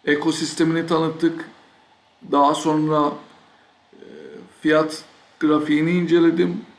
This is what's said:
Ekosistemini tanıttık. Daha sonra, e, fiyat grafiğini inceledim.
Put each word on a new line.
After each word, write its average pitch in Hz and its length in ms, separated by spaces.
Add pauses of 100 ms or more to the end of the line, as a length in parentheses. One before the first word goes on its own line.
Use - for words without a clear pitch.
Ekosistemini 160 800
tanıttık. 165 600 (840)
Daha 143 220
sonra, 156 580 (800)
e, - 120 (560)
fiyat 156 440 (360)
grafiğini 151 500
inceledim. 175 680 (180)